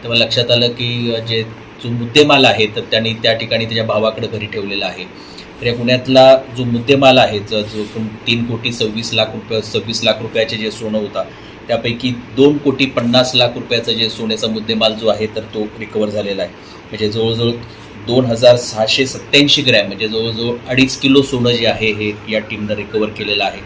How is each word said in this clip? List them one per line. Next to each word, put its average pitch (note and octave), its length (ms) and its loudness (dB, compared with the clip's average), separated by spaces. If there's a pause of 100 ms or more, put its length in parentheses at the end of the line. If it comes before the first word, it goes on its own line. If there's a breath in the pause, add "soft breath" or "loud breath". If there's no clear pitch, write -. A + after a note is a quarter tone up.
तेव्हा A#2 160 0
लक्षात A#2+ 320 0
आलं A#2+ 160 2
की, A#2+ 460 -4
अ, A2+ 60 -2
जे, A2+ 240 -4 (400)
जो A#2+ 60 -6
मुद्देमाल B2+ 560 4
आहे, G#2+ 200 4
तर G#2+ 160 -4
त्यांनी A2+ 320 0
त्या A2+ 200 0
ठिकाणी A#2 320 -2
त्याच्या A2+ 180 -2
भावाकडे A2 440 0
घरी G#2 180 -6
ठेवलेला G2+ 400 -6
आहे. F#2 440 -10 (320 loud breath)
तर A2+ 60 -2
या A#2 60 0
गुन्ह्यातला C3 640 6 (200)
जो B2+ 60 -4
मुद्देमाल B2+ 540 4
आहे, G#2 220 2
ज-, G#2 140 -8
जो G#2+ 300 -4
पण A2 240 -6
तीन A#2 380 -2
कोटी A#2+ 260 -4
सव्वीस A2+ 420 -4
लाख A2 200 2
रुपये, A2 280 -4
सव्वीस A2 420 -4
लाख A2 180 2
रुपयाचे A2+ 360 -2
जे G#2+ 140 -4
सोनं G#2+ 280 -4
होता, G2 240 -4 (440 loud breath)
त्यापैकी A#2 420 -2
दोन C3 480 4
कोटी C#3 280 2
पन्नास B2 500 2
लाख A#2+ 200 4
रुपयाचा A#2 360 -2
जे A2 180 0
सोन्याचा A2 380 -4
मुद्देमाल A2 460 0
जो A2 140 -2
आहे, G#2 180 0
तर G#2+ 140 -6
तो G#2+ 240 -6 (160)
रिकव्हर G#2+ 300 -2
झालेला G2+ 320 -4
आहे. F2 100 -6 (340 loud breath)
म्हणजे G#2+ 240 -2
जवळजवळ A2+ 420 0 (560 loud breath)
दोन B2+ 180 4
हजार A#2+ 300 6
सहाशे A#2 500 0
सत्त्याऐंशी C#3+ 560 2
ग्रॅम, A2+ 260 4
म्हणजे G2 200 -6
जवळजवळ A2+ 480 -2 (140)
अडीच C3 280 2
किलो C#3 240 6
सोनं B2 300 2
जे A#2 160 2
आहे, G#2+ 240 0
हे G#2 420 -4
या G#2+ 60 2
टीमनं G#2+ 340 -6
रिकव्हर G#2 360 -2
केलेलं G#2 340 -2
आहे. F#2+ 220 -4